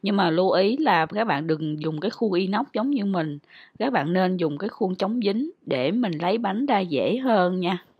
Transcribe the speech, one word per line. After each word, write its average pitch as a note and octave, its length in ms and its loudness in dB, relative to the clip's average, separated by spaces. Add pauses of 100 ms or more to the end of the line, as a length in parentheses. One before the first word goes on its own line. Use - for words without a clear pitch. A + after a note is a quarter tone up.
Nhưng G3 140 0
mà F#3 140 4
lưu F3+ 200 2
ý G3 260 2
là G3 300 2
các G#3 200 -2
bạn D3+ 200 -2
đừng D3+ 340 -2
dùng D#3 200 -4
cái G3 100 -2
khuôn A3 220 -2
inox F#3+ 400 0
giống A#3 180 -2
như A#3+ 140 0
mình. D#3+ 340 -2 (400)
Các C#3 140 -2
bạn D3+ 200 0
nên F#3 240 2
dùng D3+ 220 -2
cái G3+ 100 -6
khuôn F#3 260 -4
chống G#3+ 300 -2
dính A3+ 260 0 (160)
để C3+ 240 0
mình G#3+ 220 0
lấy F3 260 0
bánh A3+ 280 -2
ra A#3+ 120 2
dễ D#3+ 380 0
hơn F#3+ 440 2
nha. F3+ 180 -2 (220)